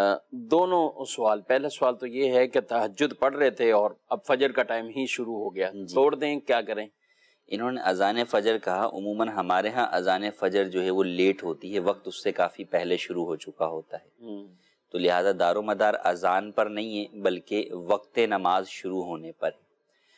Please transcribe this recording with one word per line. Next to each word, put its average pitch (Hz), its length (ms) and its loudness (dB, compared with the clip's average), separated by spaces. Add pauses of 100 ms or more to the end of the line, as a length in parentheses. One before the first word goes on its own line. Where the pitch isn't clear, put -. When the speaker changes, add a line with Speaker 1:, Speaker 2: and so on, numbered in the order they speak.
(320)
Speaker 1:
دونوں 156 720 0
سوال، 110 360 0
پہلا 135 280 0
سوال 123 260 0
تو 127 120 -10
یہ 127 240 0
ہے 127 160 6
کہ 123 140 2
تہجد 117 580 -2
پڑھ 139 160 2
رہے 143 140 4
تھے 117 220 2
اور 104 200 4 (180)
اب - 160 -2
فجر 135 260 2
کا 123 120 0
ٹائم 113 240 -2
ہی 131 180 -4
شروع 117 300 -4
ہو 101 200 -6
گیا، 92 180 0
Speaker 2:
جی۔ 92 220 -8
Speaker 1:
توڑ 143 200 4
دیں، 147 240 -4
کیا 120 220 0
کریں؟ 107 260 -6 (600)
Speaker 2:
انہوں 117 240 -4
نے 127 100 -6
اذان 98 440 2
فجر 113 320 2
کہا، 98 360 -2
عموماً 107 340 -2
ہمارے 95 420 0
ہاں 120 220 0
اذان 92 320 0 (160)
فجر 98 240 2
جو 92 200 -2
ہے 92 60 0
وہ 95 140 2
لیٹ 90 400 2
ہوتی 87 320 -8
ہے، 98 40 0
وقت 98 280 -2
اس - 160 -12
سے 101 80 0
کافی 90 320 -2
پہلے 87 340 0
شروع 87 280 -4
ہو 82 100 -4
چکا 80 300 -6
ہوتا 80 320 -8
ہے۔ - 100 -18 (140)
Speaker 1:
ہوں۔ 101 260 -14 (440)
Speaker 2:
تو 90 60 -6
لہذا 90 420 4
دار 87 160 4
و 107 60 0
مدار 107 320 2 (100)
اذان 90 480 0
پر 110 140 2
نہیں 107 340 -4
ہے 104 220 -10
بلکہ 95 500 -2
وقت 90 460 -2
نماز 95 500 2
شروع 92 360 -6
ہونے 82 280 -10
پر - 160 -6
ہے۔ - 180 -6 (520)